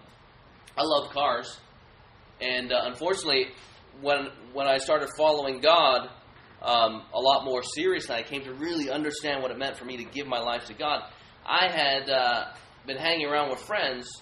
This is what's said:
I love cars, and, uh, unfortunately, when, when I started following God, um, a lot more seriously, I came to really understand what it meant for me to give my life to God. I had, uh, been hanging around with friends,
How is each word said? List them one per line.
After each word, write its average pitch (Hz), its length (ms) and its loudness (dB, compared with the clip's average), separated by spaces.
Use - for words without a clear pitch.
I 143 60 2
love 147 280 0
cars, 127 480 -2
and, 123 320 -4
uh, 123 120 2
unfortunately, 143 640 0
when, 139 300 0
when 139 140 -2
I 135 100 4
started 143 400 0
following 147 420 2
God, 135 500 6
um, 113 420 2
a 113 60 -2
lot 139 240 4
more 127 200 -2
seriously, 160 520 -2
I 117 60 -4
came 139 220 -8
to 131 100 -12
really 151 360 -4
understand 147 520 -2
what 127 100 -2
it 117 60 -10
meant 135 180 -4
for 123 100 -14
me 123 120 -8
to 117 60 -8
give 135 240 -10
my 123 120 -2
life 120 260 -4
to 110 80 -14
God. 147 300 -2
I 180 220 2
had, 139 420 0
uh, 123 360 2
been 131 120 -6
hanging 165 280 0
around 147 240 2
with 127 100 -4
friends, 139 480 -2